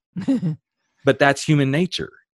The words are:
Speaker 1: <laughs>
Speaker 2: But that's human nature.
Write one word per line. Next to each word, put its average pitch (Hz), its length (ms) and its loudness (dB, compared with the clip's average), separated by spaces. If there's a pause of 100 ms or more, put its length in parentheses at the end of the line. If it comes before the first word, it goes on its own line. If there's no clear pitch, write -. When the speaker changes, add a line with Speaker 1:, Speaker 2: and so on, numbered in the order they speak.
(160)
Speaker 1:
<laughs> 185 100 -8 (800)
Speaker 2:
But 135 160 2
that's 139 240 2
human 143 260 2
nature. 160 400 -4 (300)